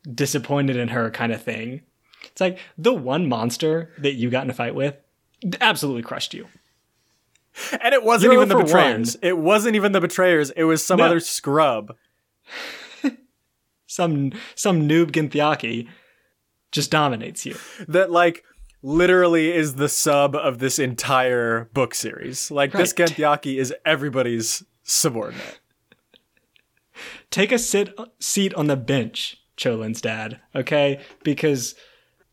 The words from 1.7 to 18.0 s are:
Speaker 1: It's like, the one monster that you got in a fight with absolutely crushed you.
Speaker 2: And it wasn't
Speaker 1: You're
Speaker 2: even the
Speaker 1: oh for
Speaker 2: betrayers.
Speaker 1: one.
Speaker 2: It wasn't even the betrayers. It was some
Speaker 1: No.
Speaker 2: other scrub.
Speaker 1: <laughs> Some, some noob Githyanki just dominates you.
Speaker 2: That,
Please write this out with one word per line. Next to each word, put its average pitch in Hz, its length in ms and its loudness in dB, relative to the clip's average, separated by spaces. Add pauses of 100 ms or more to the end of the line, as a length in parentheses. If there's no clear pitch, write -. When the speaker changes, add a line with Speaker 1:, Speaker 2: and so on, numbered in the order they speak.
Speaker 1:
It's - 160 -10
like, 185 200 0 (180)
the 208 160 2
one 151 340 -2
monster 156 720 -2
that 143 160 -2
you 120 160 -2
got 131 160 -2
in 127 40 -6
a 120 40 -4
fight - 200 -6
with 139 220 -4 (640)
absolutely 143 440 -2
crushed - 300 -10
you. - 140 -16 (1300)
Speaker 2:
And 247 120 2
it 240 100 4
wasn't 233 300 6
Speaker 1:
You're 247 100 8
Speaker 2:
even 202 60 2
the - 60 4
Speaker 1:
oh 247 40 6
for 175 60 4
Speaker 2:
betrayers. 131 500 4
Speaker 1:
one. - 120 -2
Speaker 2:
It 180 120 0
wasn't 208 360 4
even 202 160 2
the 196 100 2
betrayers. 170 500 2
It 160 140 -2
was 160 200 2
some 180 140 2
Speaker 1:
No. 165 60 6
Speaker 2:
other 170 140 4
scrub. 135 760 0 (1080)
Speaker 1:
<laughs> 262 80 0 (760)
Some, 147 440 0 (200)
some 170 340 0
noob 160 240 4
Githyanki 143 760 -2 (840)
just - 200 -4
dominates 135 540 -2
you. - 100 -10 (320)
Speaker 2:
That, 175 240 2